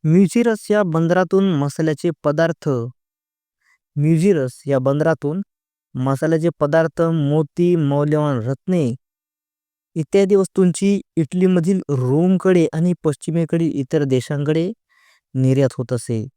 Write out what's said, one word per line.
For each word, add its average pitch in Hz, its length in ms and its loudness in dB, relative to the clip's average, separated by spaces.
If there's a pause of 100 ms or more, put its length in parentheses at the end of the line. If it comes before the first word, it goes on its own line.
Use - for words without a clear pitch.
म्युझिरस 202 640 2
या 208 120 2
बंदरातून 175 720 0
मसाल्याचे 151 560 -2 (140)
पदार्थ, 156 440 -2 (1300)
म्युझिरस 156 680 0
या 139 120 0
बंदरातून 147 640 -2 (520)
मसाल्याचे 156 540 0 (100)
पदार्थ, 160 440 0
मोती, 165 720 0
मौल्यवान 147 640 0
रत्ने 131 560 -4 (1000)
इत्यादी 196 400 0
वस्तूंची 190 680 0 (160)
इटलीमधील 180 640 0 (100)
रोमकडे 165 840 2
आणि 175 200 0 (120)
पश्चिमेकडील 165 720 -2
इतर 143 300 -2
देशांकडे 147 680 -2 (640)
निर्यात 131 440 2
होत 127 140 -6
असे. 117 340 -4 (100)